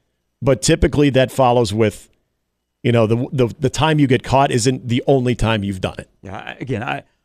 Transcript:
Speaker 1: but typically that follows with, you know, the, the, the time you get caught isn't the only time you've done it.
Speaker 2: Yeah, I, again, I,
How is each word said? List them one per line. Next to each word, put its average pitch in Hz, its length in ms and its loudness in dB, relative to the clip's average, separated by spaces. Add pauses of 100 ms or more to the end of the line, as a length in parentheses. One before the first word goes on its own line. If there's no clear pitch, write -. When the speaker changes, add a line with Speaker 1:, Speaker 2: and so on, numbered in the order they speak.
(420)
Speaker 1:
but 131 200 0
typically 147 500 2
that 123 200 2
follows 123 420 2
with, 107 360 0 (760)
you 117 80 2
know, 117 140 4
the, 113 260 0
the, 120 280 0
the 131 100 -2
time 156 300 0
you 143 80 4
get 120 160 0
caught 139 260 2
isn't - 380 -2
the 117 200 -2
only 127 280 2
time 110 280 0
you've 98 180 -6
done 92 180 -6
it. - 100 -18 (140)
Speaker 2:
Yeah, 95 140 -14
I, - 220 -16
again, 120 220 -8
I, 139 220 -8 (220)